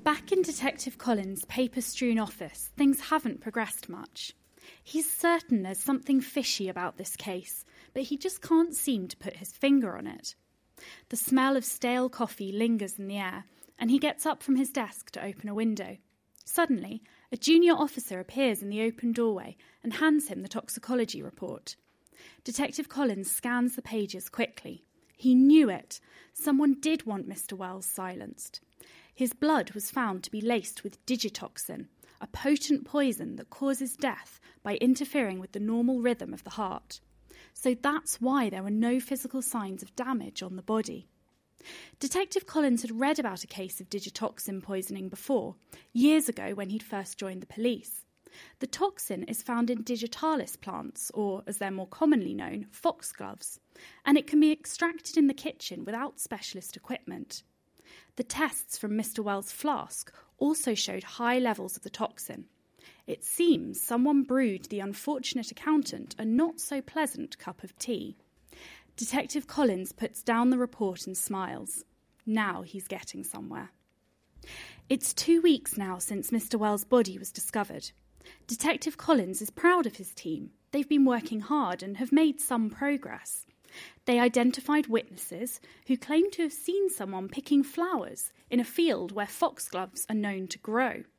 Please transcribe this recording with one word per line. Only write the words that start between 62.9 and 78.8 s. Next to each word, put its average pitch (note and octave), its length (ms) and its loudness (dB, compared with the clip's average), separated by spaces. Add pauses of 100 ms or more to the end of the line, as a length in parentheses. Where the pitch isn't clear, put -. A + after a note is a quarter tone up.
It - 180 -8
seems D4 560 2
someone C4+ 440 4
brewed B3 420 2
the G3+ 140 -6
unfortunate A3+ 720 -4
accountant - 680 0
a A3 80 -4
not-so-pleasant C#4+ 1120 -2
cup - 260 -14
of - 140 -16
tea. F#3+ 400 -6 (760)
Detective C4 500 -2
Collins F#3+ 460 2
puts - 320 -6
down A#3 260 4
the B3+ 80 4
report A3+ 480 -2
and F#3+ 100 -8
smiles. - 720 -6 (400)
Now G#3 380 0
he's F#3 240 -12
getting - 360 -10
somewhere. - 460 -10 (1200)
It's - 240 0
two E4+ 260 4
weeks E4 380 4
now F#3+ 220 -4
since - 320 -4
Mister A3+ 260 0
Wells' G#3 280 2
body F#3+ 340 4
was G3 120 -12
discovered. - 600 -6 (560)
Detective D4 500 -2